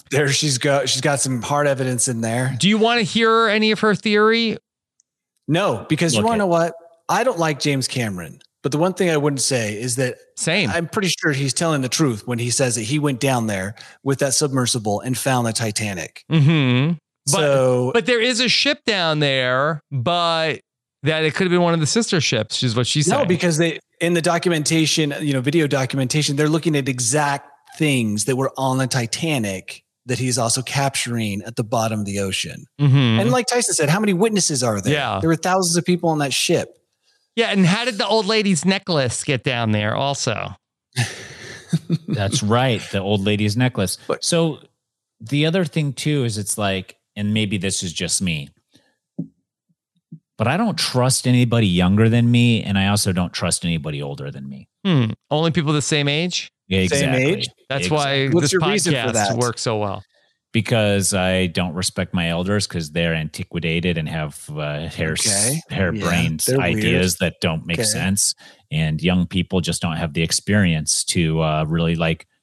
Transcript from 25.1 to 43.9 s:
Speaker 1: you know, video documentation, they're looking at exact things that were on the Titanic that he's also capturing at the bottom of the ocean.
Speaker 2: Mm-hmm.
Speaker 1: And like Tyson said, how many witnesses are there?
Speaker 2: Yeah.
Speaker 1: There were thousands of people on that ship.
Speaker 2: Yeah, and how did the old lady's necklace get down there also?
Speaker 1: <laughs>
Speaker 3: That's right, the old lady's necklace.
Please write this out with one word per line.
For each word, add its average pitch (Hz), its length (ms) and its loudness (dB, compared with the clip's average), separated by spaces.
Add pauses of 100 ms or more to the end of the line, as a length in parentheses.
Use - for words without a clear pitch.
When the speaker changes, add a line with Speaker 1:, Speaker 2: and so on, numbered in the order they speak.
Speaker 1:
you 147 120 -2
know, 131 80 0
video 147 240 2
documentation, 139 720 -2
they're 151 140 2
looking 160 260 0
at 139 140 0
exact 139 580 -2 (300)
things 117 480 0
that 135 100 0
were 131 220 -2
on 131 200 0
the 131 100 0
Titanic 117 960 -4 (240)
that 123 120 -2
he's 127 200 -2
also 117 240 0
capturing 117 800 -2
at 117 120 -14
the 123 80 -2
bottom 110 380 -2
of 98 40 -4
the 98 140 -4
ocean. 92 460 -6 (160)
Speaker 2:
Mm-hmm. 135 140 6 (260)
Speaker 1:
And 240 100 4
like 247 160 2
Tyson 240 280 0
said, 147 140 2
how 180 100 4
many 214 140 2
witnesses 175 500 2
are 107 180 0
there? 131 120 0
Speaker 2:
Yeah. 123 280 0
Speaker 1:
There 160 80 2
were 165 60 4
thousands 180 420 0
of 165 80 -2
people 170 240 2
on 156 100 2
that 139 140 0
ship. - 420 0 (600)
Speaker 2:
Yeah, 226 160 0
and 196 140 4
how 208 200 2
did 240 140 -4
the 226 80 0
old 214 180 2
lady's 202 400 2
necklace 170 580 0
get 131 200 -2
down 117 280 0
there 107 240 0
also? 107 600 -4 (400)
Speaker 1:
<laughs> - 1120 -6
Speaker 3:
That's 101 360 0
right, 117 380 2 (100)
the 98 80 -2
old 98 240 0
lady's 104 320 0
necklace. 120 420 0 (100)